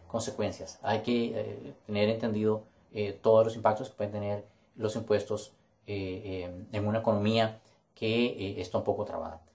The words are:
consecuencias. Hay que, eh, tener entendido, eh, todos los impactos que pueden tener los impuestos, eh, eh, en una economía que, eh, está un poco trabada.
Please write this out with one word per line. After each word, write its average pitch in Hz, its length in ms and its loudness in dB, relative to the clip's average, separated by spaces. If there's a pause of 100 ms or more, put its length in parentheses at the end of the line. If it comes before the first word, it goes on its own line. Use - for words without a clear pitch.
consecuencias. - 760 -4
Hay 107 200 0
que, 120 320 2
eh, - 400 -8 (120)
tener 104 240 2
entendido, 107 540 0 (300)
eh, 101 280 -4
todos 110 240 8
los 113 100 -4
impactos 107 340 0
que - 60 -20
pueden 104 160 -4
tener 104 340 -4 (300)
los 107 200 -2
impuestos, 104 580 -2 (340)
eh, 95 380 -6
eh, 90 460 -8
en 104 160 0
una 110 120 2
economía 113 600 2 (340)
que, 117 300 2
eh, 98 360 -4
está - 160 -2
un - 60 0
poco 104 220 0
trabada. - 360 -8 (140)